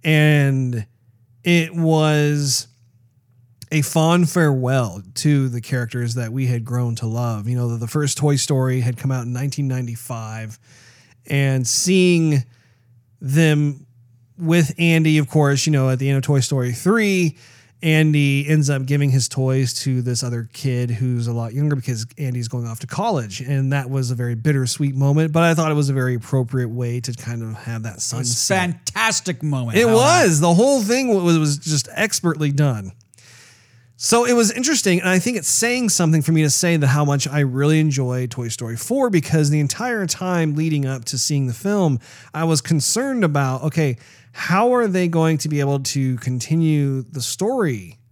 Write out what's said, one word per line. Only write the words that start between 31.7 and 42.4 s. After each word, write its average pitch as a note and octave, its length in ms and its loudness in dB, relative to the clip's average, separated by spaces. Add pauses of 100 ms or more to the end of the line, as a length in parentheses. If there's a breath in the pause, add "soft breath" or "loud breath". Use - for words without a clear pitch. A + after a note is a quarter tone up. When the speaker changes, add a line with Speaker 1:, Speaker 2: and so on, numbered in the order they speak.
Speaker 1:
expertly D#3 560 -2
done. B2 400 0 (1120 soft breath)
So A#3+ 220 4
it B3 80 2
was A#3 180 4
interesting, A#3+ 480 0
and F3 80 -2
I F#3 120 4
think A#3 180 -2
it's D#3 100 -6
saying A#3+ 420 0
something D#3+ 340 2
for D#3+ 80 0
me D#3 100 4
to D3+ 80 2
say E3+ 260 0
that C#3+ 120 2
how C#3+ 180 2
much C#3+ 220 0
I C#3+ 140 -2
really C#3+ 380 2
enjoy B2+ 460 -2
Toy A#2+ 220 -8
Story A#2 280 -8
four, B3 360 -2
because D#3 400 2
the D3+ 80 2
entire G#3+ 480 -2
time E3+ 480 -2
leading D3+ 320 -2
up C3 180 -6
to C3 140 -6
seeing C#3 260 -2
the B2 80 -4
film, F3+ 460 0 (340 loud breath)
I D#3+ 120 -4